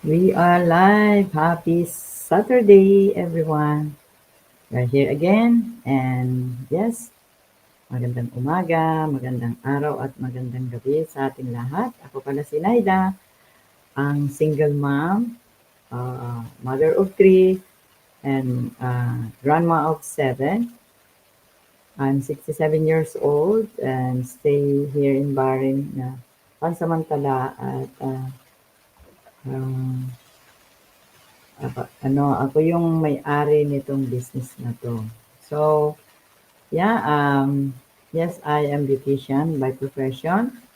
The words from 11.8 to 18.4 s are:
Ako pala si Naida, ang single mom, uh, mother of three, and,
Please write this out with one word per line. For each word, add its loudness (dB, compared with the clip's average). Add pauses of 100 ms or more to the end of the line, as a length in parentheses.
Ako -14
pala -4
si -6
Naida, 2 (800)
ang -2
single 0
mom, -2 (560)
uh, -8 (240)
mother 2
of 0
three, 6 (640)
and, -2